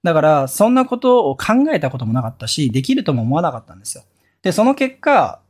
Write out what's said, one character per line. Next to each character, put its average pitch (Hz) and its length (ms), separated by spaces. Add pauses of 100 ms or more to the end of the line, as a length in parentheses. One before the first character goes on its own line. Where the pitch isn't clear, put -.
だ 170 100
か 156 80
ら 147 260
そ 208 220
ん 247 60
な 262 100
こ 247 140
と 247 320
を 131 40
考 262 380
え 185 60
た 139 100
こ 131 80
と 123 80
も 110 80
な 127 80
か 113 60
っ 120 100
た 113 100
し、 143 220
で 127 140
き 262 100
る 262 100
と 151 100
も 117 100
思 127 120
わ 170 60
な 165 100
か 123 60
っ - 80
た - 80
ん 92 60
で 101 60
す - 120
よ。 - 60 (400)
で、 185 80
そ 208 120
の 269 120
結 262 220
果 254 420 (100)